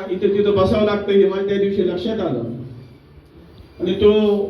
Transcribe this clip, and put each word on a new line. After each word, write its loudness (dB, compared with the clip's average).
इथे -2
तिथं 2
बसावं 2
लागतं, -2
हे 6
मला -2
त्या -2
दिवशी 0
लक्षात -4
आलं. -4
आणि -2
तो 4